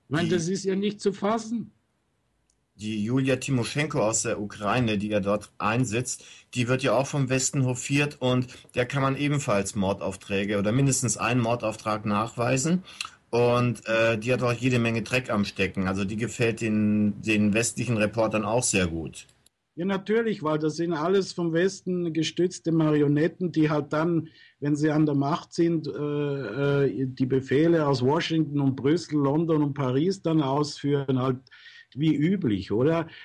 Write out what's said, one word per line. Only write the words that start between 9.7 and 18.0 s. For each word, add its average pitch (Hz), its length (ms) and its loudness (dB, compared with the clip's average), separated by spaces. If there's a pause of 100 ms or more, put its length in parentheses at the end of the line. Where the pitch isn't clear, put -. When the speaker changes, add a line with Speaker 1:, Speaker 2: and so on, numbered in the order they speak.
Speaker 2:
Mordaufträge 101 840 -2
oder 101 140 0
mindestens 131 460 2
einen 120 240 0
Mordauftrag 110 640 -2
nachweisen. 127 800 0 (480)
Und, 120 540 2
äh, 113 320 2
die 117 160 0
hat 123 80 0
auch 123 120 2
jede 123 260 0
Menge 113 240 0
Dreck 127 260 -4
am 101 160 0
Stecken. 95 420 -2
Also 95 160 -2
die 95 120 -4
gefällt 110 460 -2
den, 107 600 2
den 107 320 2
westlichen 117 440 -2
Reportern 107 460 0